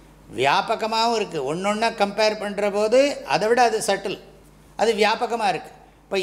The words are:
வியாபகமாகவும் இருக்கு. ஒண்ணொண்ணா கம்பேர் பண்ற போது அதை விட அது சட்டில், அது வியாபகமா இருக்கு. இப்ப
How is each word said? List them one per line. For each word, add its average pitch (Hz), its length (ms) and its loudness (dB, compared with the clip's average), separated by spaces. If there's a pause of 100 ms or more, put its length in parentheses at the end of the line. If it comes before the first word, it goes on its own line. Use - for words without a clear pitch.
(360)
வியாபகமாகவும் 214 840 0
இருக்கு. 170 260 -6
ஒண்ணொண்ணா 202 440 -2 (120)
கம்பேர் 214 380 0
பண்ற 202 320 -4
போது 214 280 2 (360)
அதை 185 120 0
விட 240 220 4
அது 220 180 0
சட்டில், 196 320 -2 (640)
அது 220 120 4
வியாபகமா 214 600 0
இருக்கு. - 180 -10 (340)
இப்ப 196 160 -4